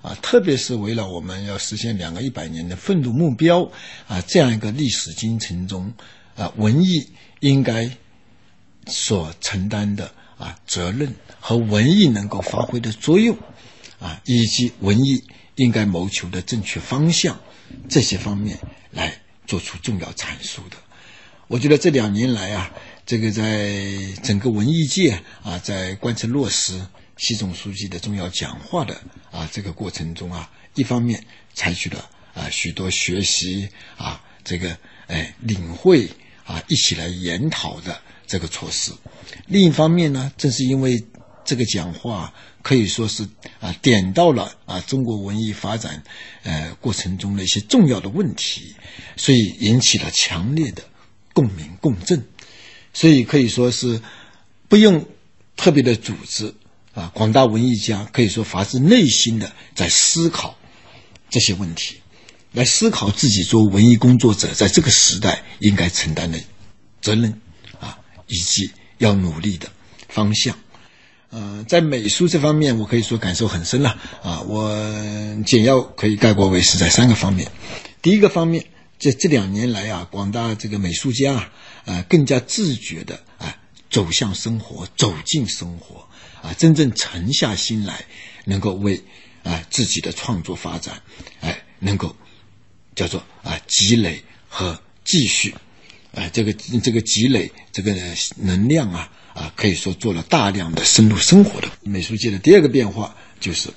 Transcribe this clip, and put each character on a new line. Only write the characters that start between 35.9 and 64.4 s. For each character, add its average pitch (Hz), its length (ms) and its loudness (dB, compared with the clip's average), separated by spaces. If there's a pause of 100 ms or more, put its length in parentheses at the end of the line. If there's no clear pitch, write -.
啊， 85 240 -10
一 165 60 0
起 - 200 0
来 82 120 -8
研 90 420 -4
讨 - 320 -8
的 85 200 -12 (260)
这 95 140 -4
个 82 80 -10
措 - 240 -12
施。 - 180 -6 (560)
另 190 200 6
一 160 40 8
方 151 180 4
面 165 240 2
呢， 135 240 -4
正 143 140 0
是 131 140 -2
因 131 160 0
为 127 200 0 (440)
这 - 100 -2
个 120 100 0
讲 90 280 -4
话 90 420 -10 (260)
可 - 140 0
以 113 140 4
说 113 180 -4
是， 104 220 -6 (320)
啊， 92 200 -8
点 98 320 4
到 165 200 4
了， 101 200 -2 (120)
啊， 92 160 -10
中 135 240 -4
国 110 180 -6
文 101 180 -6
艺 107 120 -4
发 101 240 -6
展， 76 260 -10 (400)
呃， 80 380 -6
过 - 120 -4
程 95 260 -6
中 101 180 -4
的 95 80 -4
一 - 20 -4
些 - 140 0
重 214 260 6
要 117 140 2
的 98 80 -10
问 147 260 -2
题， - 400 -10 (420)
所 - 160 2
以 113 280 4
引 113 200 4
起 113 180 2
了 80 120 -6
强 92 460 -2
烈 147 160 -2
的 - 100 -16 (500)
共 143 200 4
鸣 90 280 -14
共 123 200 0
振。 147 260 -2 (640)
所 - 160 4
以 135 160 8
可 147 140 2
以 127 80 4
说 123 240 2
是 117 300 -2 (680)
不 208 80 8
用 208 300 8 (480)
特 - 160 4
别 143 120 4
的 120 120 4
组 110 200 -8 (120)
织， - 280 -8 (400)
啊， 87 200 -10
广 110 160 2
大 131 140 8
文 113 180 2
艺 123 140 2
家 104 340 -4
可 - 120 2
以 110 60 4
说 110 140 -4
发 98 220 -2
自 131 160 -2
内 196 260 6
心 113 320 2
的 - 140 -6 (220)
在 90 140 0
思 - 420 2
考 - 260 -8 (720)
这 - 100 0
些 110 160 2
问 87 200 -6
题， - 260 -10 (520)
来 123 120 2
思 220 260 2
考 104 200 -2
自 131 180 0
己 101 140 2
作 110 200 4
为 101 120 4
文 104 120 8
艺 120 100 10
工 123 220 6
作 110 160 4
者 82 200 -4